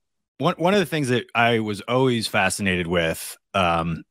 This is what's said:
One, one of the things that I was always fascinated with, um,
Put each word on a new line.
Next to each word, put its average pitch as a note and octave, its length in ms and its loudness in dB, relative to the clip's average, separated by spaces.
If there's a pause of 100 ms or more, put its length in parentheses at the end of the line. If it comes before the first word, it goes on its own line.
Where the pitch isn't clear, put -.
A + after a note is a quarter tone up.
(380)
One, E3 180 0
one F3 180 2
of G#3 60 4
the F3 60 2
things D3 240 -2
that B2 160 0 (100)
I A#2 240 4
was G#2 220 -4
always A#2+ 440 0
fascinated F#2+ 640 0
with, E2+ 500 -2 (160)
um, E2+ 580 0